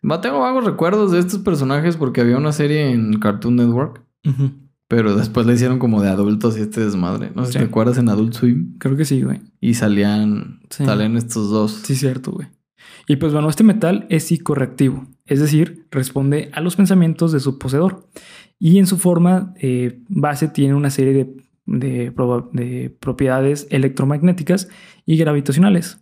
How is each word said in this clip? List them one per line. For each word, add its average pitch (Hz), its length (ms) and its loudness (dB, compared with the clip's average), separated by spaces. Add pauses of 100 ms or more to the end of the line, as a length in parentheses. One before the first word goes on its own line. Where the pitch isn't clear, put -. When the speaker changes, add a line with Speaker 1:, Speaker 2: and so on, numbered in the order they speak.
Speaker 1:
Va, 160 140 -2
tengo 269 180 -2
vagos 254 240 0
recuerdos 190 480 0
de 175 60 2
estos 180 220 -2
personajes 151 560 0
porque 127 260 0
había 120 160 4
una 147 140 0
serie 147 400 0
en 107 260 0
Cartoon 107 380 0
Network, 120 460 0 (240)
Speaker 2:
Ujú. 139 260 -2 (360)
Speaker 1:
pero 110 280 2
después 110 300 0
la 120 60 4
hicieron 127 260 2
como 113 220 0
de 101 80 2
adultos 107 480 0
y 107 60 -4
este 107 200 -4
desmadre. 101 520 -2
No - 100 -4
sé 123 80 -6
si 139 60 -4
Speaker 2:
Sí. - 0 -
Speaker 1:
te 127 80 2
acuerdas 117 320 0
en 120 100 2
Adult 107 240 0
Swim. 123 460 0
Speaker 2:
Creo 135 180 -2
que 151 80 0
sí, 135 180 0
güey. 69 200 -4 (180)
Speaker 1:
Y 117 140 0
salían, 104 880 0 (100)
Speaker 2:
Sí. 143 160 -4
Speaker 1:
salían 110 320 0
estos 113 320 -4
dos. 107 220 0 (120)
Speaker 2:
Sí, 135 100 -4
cierto, 127 380 -4
güey. - 160 -12 (580)
Y 147 100 2
pues 147 180 0
bueno, 151 160 0
este 220 140 2
metal 196 440 2
es 160 160 0
psicorreactivo, 139 840 -2 (200)
es 143 140 0
decir, 151 500 0
responde 139 640 -2
a 151 80 -4
los 175 140 -2
pensamientos 170 560 2
de 147 80 2
su 135 180 -4
poseedor. 160 500 -2 (500)
Y 175 200 6
en 190 80 6
su 185 120 0
forma, 180 640 2
eh, 123 480 -2
base 147 400 -2
tiene 139 260 0
una 143 140 0
serie 135 240 0
de, 131 240 -2 (300)
de 127 480 -4
proba-, 123 380 -2
de 127 480 -8
propiedades 135 680 -2
electromagnéticas 147 1000 0 (360)
y 160 140 2
gravitacionales 160 840 2